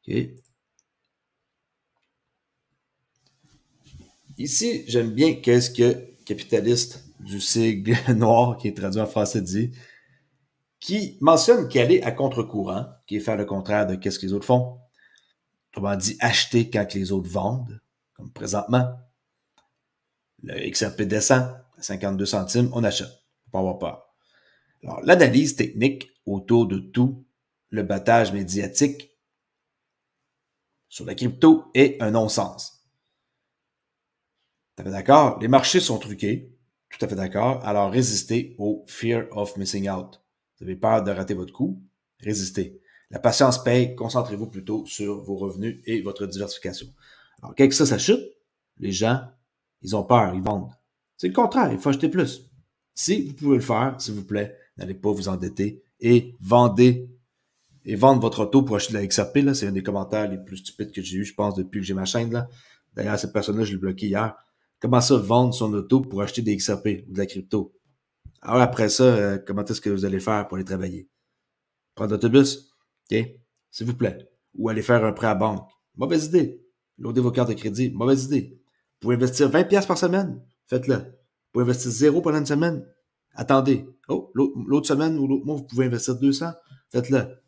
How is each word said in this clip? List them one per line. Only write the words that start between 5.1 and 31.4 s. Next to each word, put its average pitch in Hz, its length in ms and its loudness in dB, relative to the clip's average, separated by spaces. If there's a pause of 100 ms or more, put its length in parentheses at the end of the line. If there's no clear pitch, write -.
bien 135 240 4
qu'est-ce 123 360 4
que - 380 2 (160)
Capitaliste - 800 -2 (140)
du 98 220 -10
sigle 113 640 0
<laughs> 127 100 4
noir, 117 420 4
qui 113 100 -6
est 98 100 -6
traduit 98 240 -4
en 104 60 -2
français, 104 340 -2
dit, 104 300 -4 (1080)
qui 202 420 -4
mentionne 165 460 6
qu'aller 135 360 4
à 120 80 -2
contre-courant, 107 760 -4 (200)
qui 101 80 -6
est 104 40 -2
faire 107 160 -2
le 104 100 -4
contraire 101 420 -2
de 92 80 -2
qu'est-ce 95 240 -6
que 95 80 -8
les 92 60 -4
autres 101 120 -4
font. 123 320 0 (920)
Autrement 98 240 -4
dit, 98 240 -4
acheter 117 500 0
quand 104 180 -2
que 101 120 -8
les 95 120 -4
autres 92 180 -4
vendent, 107 520 -6 (320)
comme - 180 -20
présentement. 110 640 -2 (1500)
Le - 240 -10
X - 160 -4
R 98 120 -6
P 104 120 -4
descend 107 340 4 (360)
à - 40 -18
cinquante-deux 98 460 -6
centimes, 120 460 0
on 117 100 -2
achète. - 260 -4 (360)
Faut - 60 -20
pas 95 80 -4
avoir 92 200 -4
peur. - 260 -10 (800)
Alors, - 180 -12
l'analyse 139 540 6
technique 120 560 -2 (160)
autour 101 400 2
de 95 100 -4
tout 123 480 -2 (460)
le 107 100 -4
battage 98 500 2
médiatique 98 840 -4 (1700)
sur - 180 -16
la 98 100 -8
crypto 160 580 6